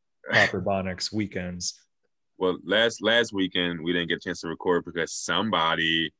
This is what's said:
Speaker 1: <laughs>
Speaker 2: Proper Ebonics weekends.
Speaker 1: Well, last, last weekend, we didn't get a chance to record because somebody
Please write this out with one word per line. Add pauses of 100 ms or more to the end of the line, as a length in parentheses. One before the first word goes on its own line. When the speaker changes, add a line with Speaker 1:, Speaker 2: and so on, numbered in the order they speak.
Speaker 1:
<laughs>
Speaker 2:
Proper
Ebonics
weekends. (560)
Speaker 1:
Well,
last,
last
weekend,
we
didn't
get
a
chance
to
record
because
somebody